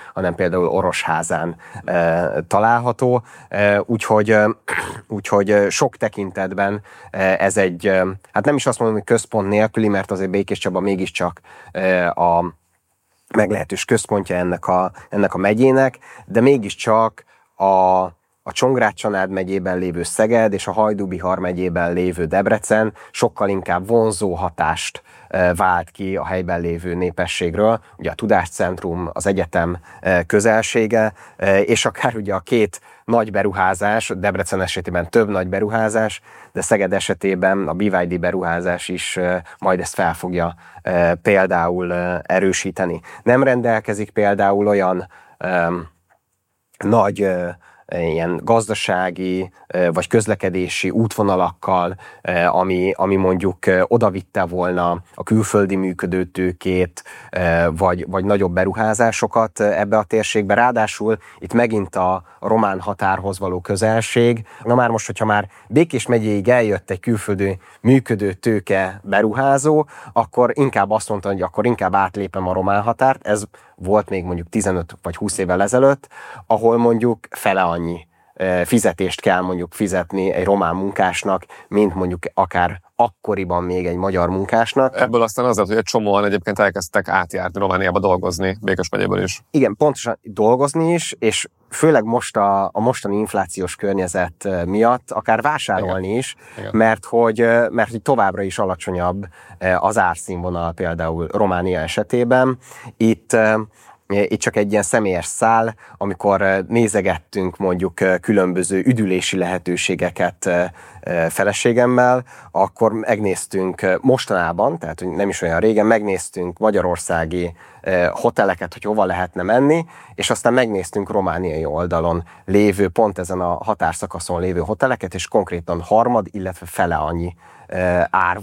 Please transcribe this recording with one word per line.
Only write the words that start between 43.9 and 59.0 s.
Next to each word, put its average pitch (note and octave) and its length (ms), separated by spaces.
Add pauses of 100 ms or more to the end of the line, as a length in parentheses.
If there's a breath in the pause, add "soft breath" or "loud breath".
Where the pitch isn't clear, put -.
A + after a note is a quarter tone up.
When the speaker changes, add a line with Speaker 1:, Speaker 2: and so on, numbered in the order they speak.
Speaker 1:
például G2+ 560
olyan, F#2 420 (300 loud breath)
ö, F2+ 380 (1000)
nagy, G2+ 440
ö, F2+ 260 (460 soft breath)
ilyen E2 500
gazdasági, F#2 1080 (160 soft breath)
ö, F2+ 260
vagy F2 160
közlekedési F#2+ 840
útvonalakkal, F#2 1080 (260 loud breath)
ö, E2+ 100 (120)
ami, F#2 520
ami G2 200
mondjuk, F#2 500
ö, F#2 200
odavitte G2 580
volna F2 580 (120)
a - 80
külföldi G2+ 540
működőtőkét, F#2 1300 (260 loud breath)
ö, E2+ 360 (100)
vagy, F2+ 320
vagy F#2+ 160
nagyobb G2 280
beruházásokat, A2 1080